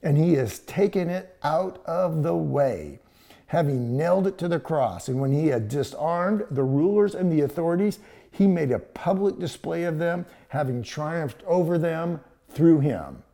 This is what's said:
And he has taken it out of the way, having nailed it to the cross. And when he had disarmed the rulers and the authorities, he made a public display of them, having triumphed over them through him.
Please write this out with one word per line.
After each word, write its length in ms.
And 140
he 160
has 260
taken 500
it 340
out 420
of 380
the 120
way, 640
having 480
nailed 320
it 100
to 100
the 120
cross. 480
And 120
when 120
he 160
had 220
disarmed 840
the 120
rulers 520
and 160
the 100
authorities, 560
he 160
made 260
a 60
public 600
display 460
of 120
them, 280
having 340
triumphed 640
over 320
them 400
through 320
him. 420